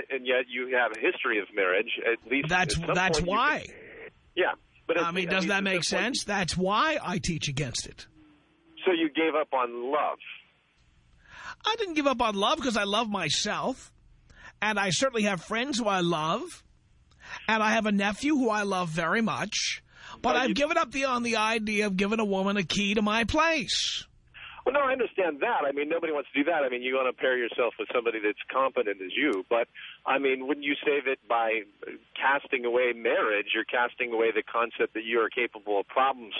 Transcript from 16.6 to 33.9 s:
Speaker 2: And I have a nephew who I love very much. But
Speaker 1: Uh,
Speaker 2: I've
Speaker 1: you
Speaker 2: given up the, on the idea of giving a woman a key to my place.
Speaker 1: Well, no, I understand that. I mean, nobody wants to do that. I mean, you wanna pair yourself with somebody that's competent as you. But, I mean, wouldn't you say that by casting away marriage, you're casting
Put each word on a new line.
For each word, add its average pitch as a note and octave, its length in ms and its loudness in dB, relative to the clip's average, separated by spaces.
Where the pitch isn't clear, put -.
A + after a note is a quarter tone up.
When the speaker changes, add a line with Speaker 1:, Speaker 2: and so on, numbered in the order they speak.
Speaker 2:
And A3 120 2
I G#3+ 120 2
have A3 140 2
a G#3+ 60 2
nephew G#3 440 2
who B3 120 2
I G#3 140 0
love F#3 260 -2
very E3+ 320 0
much. F3 640 -2
But B3 140 2
Speaker 1:
Uh, B3 40 4
Speaker 2:
I've B3 100 2
Speaker 1:
you F#3+ 40 0
Speaker 2:
given D4+ 240 2
up C#4 140 2
the, C4+ 140 -2
on A#3+ 180 0
the A#3 120 0
idea G#3+ 500 2
of F#3+ 100 0
giving G3+ 240 2
a A3 40 0
woman G3 320 0
a G3+ 60 2
key G3 320 0
to A3 80 2
my G#3+ 220 2
place. D#4 840 0
Speaker 1:
Well, B3 100 0
no, D4 60 2
I C4 120 2
understand F#3 480 0
that. G3+ 260 2
I C#3 60 2
mean, D3 160 -2
nobody E3 240 -2
wants C#3+ 200 -2
to C#3 60 0
do C#3+ 120 2
that. D#3 140 2
I B2+ 40 0
mean, B2 140 -4
you B2+ 120 -2
wanna B2+ 180 2
pair C3 240 2
yourself A#2+ 440 0
with G#2 120 -6
somebody A2+ 280 0
that's G#2 180 0
competent A#2+ 520 0
as F#2 140 -8
you. B2 340 0
But, A#2 160 2
I C3+ 120 2
mean, C3 280 0
wouldn't C#3+ 180 -2
you C#3+ 200 -2
say C#3+ 220 2
that C3+ 120 0
by A2+ 340 0
casting C3+ 500 0
away A#2+ 300 4
marriage, A2+ 580 0
you're A2 120 0
casting A#2+ 480 -2